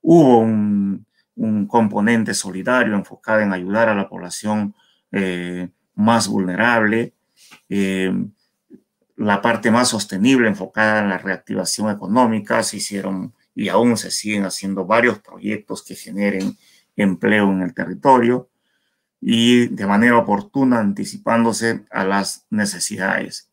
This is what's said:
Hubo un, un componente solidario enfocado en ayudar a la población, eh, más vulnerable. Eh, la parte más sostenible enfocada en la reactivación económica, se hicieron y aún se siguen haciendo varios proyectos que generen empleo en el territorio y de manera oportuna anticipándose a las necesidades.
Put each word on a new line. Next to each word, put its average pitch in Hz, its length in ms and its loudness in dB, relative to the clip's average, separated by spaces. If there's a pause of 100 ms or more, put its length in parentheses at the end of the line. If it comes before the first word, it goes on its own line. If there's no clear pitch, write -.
Hubo 151 380 8
un, 104 680 0 (300)
un 107 300 -2
componente 110 680 0
solidario 104 600 -2
enfocado 107 460 -2
en 101 120 0
ayudar 98 360 0
a 110 60 2
la 98 140 -4
población, 101 680 -6 (380)
eh, 90 560 -4 (260)
más 110 340 2
vulnerable. 110 840 0 (540)
Eh, 95 440 -2 (1040)
la 104 260 0
parte 117 280 0
más 120 180 2
sostenible 117 600 2
enfocada 107 540 0
en 101 80 0
la 92 80 -4
reactivación 98 720 -4
económica, 110 720 0
se 107 160 -6
hicieron 98 560 -8 (200)
y 101 140 -4
aún 113 280 2
se 92 140 -8
siguen 104 340 -4
haciendo 98 400 -6
varios 113 340 2
proyectos 101 680 -10
que - 100 -16
generen 101 640 -4 (400)
empleo 104 560 0
en 95 100 -2
el 87 100 -6
territorio 123 760 0 (680)
y 120 480 4
de 101 180 -6
manera 117 320 4
oportuna 113 640 0
anticipándose 110 1120 -2
a 101 140 -4
las 98 460 -4
necesidades. 98 1040 -4